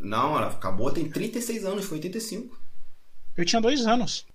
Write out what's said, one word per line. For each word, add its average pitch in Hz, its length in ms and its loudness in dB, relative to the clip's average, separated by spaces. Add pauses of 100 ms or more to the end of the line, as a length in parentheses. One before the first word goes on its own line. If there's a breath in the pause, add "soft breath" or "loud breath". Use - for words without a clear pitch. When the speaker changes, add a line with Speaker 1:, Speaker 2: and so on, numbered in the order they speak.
Speaker 1:
não, 123 360 0
ela 107 120 0
acabou 95 420 4
tem 160 180 2
trinta 226 300 -4
e 233 40 -4
seis 220 220 -4
anos, 202 200 -2
foi 156 140 -6
oitenta 180 200 -6
e - 20 -6
cinco. 220 380 -8 (760)
Speaker 2:
Eu 175 80 6
tinha 226 160 2
dois 240 260 2
anos, - 380 2 (100)